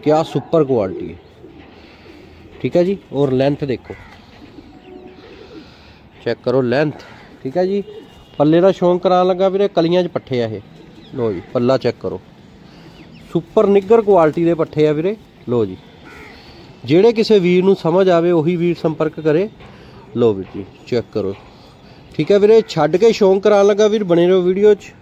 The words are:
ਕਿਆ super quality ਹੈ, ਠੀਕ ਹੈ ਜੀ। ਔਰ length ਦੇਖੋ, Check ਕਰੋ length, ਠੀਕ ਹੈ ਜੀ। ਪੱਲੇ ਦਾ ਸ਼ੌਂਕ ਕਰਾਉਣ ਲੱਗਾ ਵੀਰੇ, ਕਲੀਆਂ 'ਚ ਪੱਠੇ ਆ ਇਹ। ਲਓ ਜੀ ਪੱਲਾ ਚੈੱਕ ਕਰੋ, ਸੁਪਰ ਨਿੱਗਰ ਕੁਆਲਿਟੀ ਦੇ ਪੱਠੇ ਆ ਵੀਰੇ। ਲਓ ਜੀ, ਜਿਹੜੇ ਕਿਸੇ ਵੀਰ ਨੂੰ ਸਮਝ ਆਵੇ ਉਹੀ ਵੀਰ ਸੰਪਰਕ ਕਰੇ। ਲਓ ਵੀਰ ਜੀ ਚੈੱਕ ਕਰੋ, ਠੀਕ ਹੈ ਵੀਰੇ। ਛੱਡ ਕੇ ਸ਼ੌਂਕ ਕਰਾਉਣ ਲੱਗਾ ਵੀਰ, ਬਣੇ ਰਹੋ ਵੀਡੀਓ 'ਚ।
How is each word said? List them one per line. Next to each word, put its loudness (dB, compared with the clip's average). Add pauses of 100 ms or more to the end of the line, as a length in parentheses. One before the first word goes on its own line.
ਕਿਆ 0
super -2
quality -4
ਹੈ, -16 (1500)
ਠੀਕ -6
ਹੈ 2
ਜੀ। -2 (160)
ਔਰ 0
length 0
ਦੇਖੋ, -8 (2250)
Check -6
ਕਰੋ 0
length, -2 (400)
ਠੀਕ -8
ਹੈ 0
ਜੀ। -4 (540)
ਪੱਲੇ 2
ਦਾ 4
ਸ਼ੌਂਕ 0
ਕਰਾਉਣ 2
ਲੱਗਾ 0
ਵੀਰੇ, -2
ਕਲੀਆਂ 0
'ਚ -4
ਪੱਠੇ -6
ਆ -4
ਇਹ। -10 (540)
ਲਓ -4
ਜੀ -8 (120)
ਪੱਲਾ 0
ਚੈੱਕ -2
ਕਰੋ, -8 (1120)
ਸੁਪਰ -2
ਨਿੱਗਰ 2
ਕੁਆਲਿਟੀ 2
ਦੇ 0
ਪੱਠੇ -2
ਆ 2
ਵੀਰੇ। -4 (340)
ਲਓ 0
ਜੀ, -10 (1080)
ਜਿਹੜੇ 4
ਕਿਸੇ 2
ਵੀਰ 2
ਨੂੰ 2
ਸਮਝ 0
ਆਵੇ 2
ਉਹੀ 0
ਵੀਰ -2
ਸੰਪਰਕ -6
ਕਰੇ। 0 (680)
ਲਓ 2
ਵੀਰ -8 (100)
ਜੀ -12 (220)
ਚੈੱਕ -4
ਕਰੋ, -6 (840)
ਠੀਕ -2
ਹੈ 4
ਵੀਰੇ। 4
ਛੱਡ -2
ਕੇ 4
ਸ਼ੌਂਕ 2
ਕਰਾਉਣ 4
ਲੱਗਾ 2
ਵੀਰ, 0
ਬਣੇ 2
ਰਹੋ 2
ਵੀਡੀਓ 2
'ਚ। -6 (100)